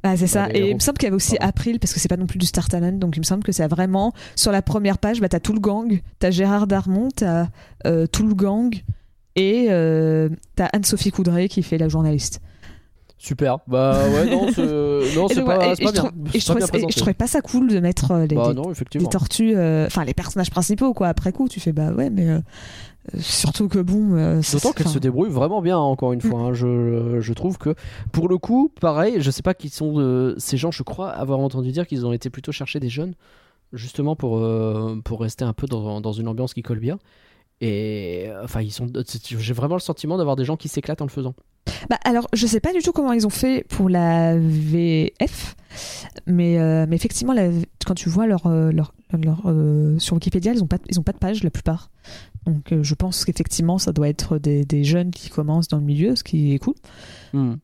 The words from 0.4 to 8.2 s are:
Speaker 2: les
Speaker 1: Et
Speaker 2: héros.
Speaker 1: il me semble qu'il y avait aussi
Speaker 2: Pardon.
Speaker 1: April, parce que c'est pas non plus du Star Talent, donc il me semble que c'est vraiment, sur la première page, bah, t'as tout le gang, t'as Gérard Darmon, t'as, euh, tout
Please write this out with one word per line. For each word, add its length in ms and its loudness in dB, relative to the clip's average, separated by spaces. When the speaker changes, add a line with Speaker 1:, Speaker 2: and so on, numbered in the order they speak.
Speaker 2:
les 60 -4
Speaker 1:
Et 40 4
Speaker 2:
héros. 120 4
Speaker 1:
il 40 0
me 40 -4
semble 180 0
qu'il 80 0
y 20 0
avait 80 2
aussi 220 0
Speaker 2:
Pardon. 120 2
Speaker 1:
April, 300 -2
parce 140 0
que 80 -4
c'est 80 0
pas 80 0
non 80 -2
plus 120 -4
du 80 0
Star 220 0
Talent, 300 0
donc 180 0
il 60 -2
me 40 -2
semble 180 0
que 100 0
c'est 140 0
vraiment, 440 2
sur 160 2
la 100 2
première 360 0
page, 240 0
bah, 80 2
t'as 100 0
tout 140 -2
le 80 0
gang, 400 0
t'as 120 2
Gérard 360 2
Darmon, 480 2
t'as, 320 2
euh, 200 4
tout 200 0